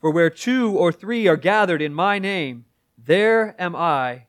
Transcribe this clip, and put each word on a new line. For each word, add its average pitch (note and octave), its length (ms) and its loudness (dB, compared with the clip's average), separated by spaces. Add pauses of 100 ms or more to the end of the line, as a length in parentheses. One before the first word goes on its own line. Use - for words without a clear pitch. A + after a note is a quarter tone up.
For D#3 80 0
where E3 220 2
two A#3+ 440 -2
or F3 160 2
three A3 360 -2
are D#3+ 100 4
gathered F3+ 460 0
in D3 100 -6
my G3 240 0
name, E3 480 -6 (320)
there G#3 640 2
am F3 140 -6
I C3 540 -2